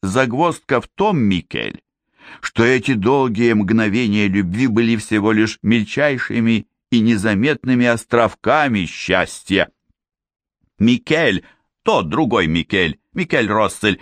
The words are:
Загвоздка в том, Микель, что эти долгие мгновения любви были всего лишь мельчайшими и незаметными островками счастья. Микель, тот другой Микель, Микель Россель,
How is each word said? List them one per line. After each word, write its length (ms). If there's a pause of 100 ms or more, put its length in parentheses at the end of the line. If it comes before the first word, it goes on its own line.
Загвоздка 760
в 60
том, 320
Микель, 640 (580)
что 220
эти 300
долгие 600
мгновения 720
любви 380
были 300
всего 360
лишь 300
мельчайшими 1040 (220)
и 100
незаметными 840
островками 1000
счастья. 840 (1080)
Микель, 680 (380)
тот 260
другой 380
Микель, 520 (140)
Микель 340
Россель, 540